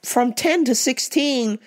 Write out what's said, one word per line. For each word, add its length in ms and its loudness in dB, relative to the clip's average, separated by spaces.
From 300 0
ten 320 0
to 100 2
sixteen, 920 -2